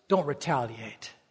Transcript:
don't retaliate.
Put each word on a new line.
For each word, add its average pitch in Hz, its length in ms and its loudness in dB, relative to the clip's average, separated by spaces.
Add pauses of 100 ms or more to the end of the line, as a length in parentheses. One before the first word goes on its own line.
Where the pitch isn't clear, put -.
don't 185 180 4
retaliate. 120 840 -2 (200)